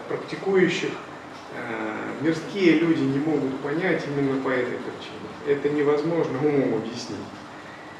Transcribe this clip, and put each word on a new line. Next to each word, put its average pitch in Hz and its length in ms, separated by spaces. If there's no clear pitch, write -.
практикующих, - 800
э, 110 1400
мирские 160 540
люди 160 220
не 135 180
могут 139 400
понять 160 480
именно 139 340
по 135 80
этой 123 300
причине. - 500
Это 143 240
невозможно 147 720
умом 139 340
объяснить. 107 460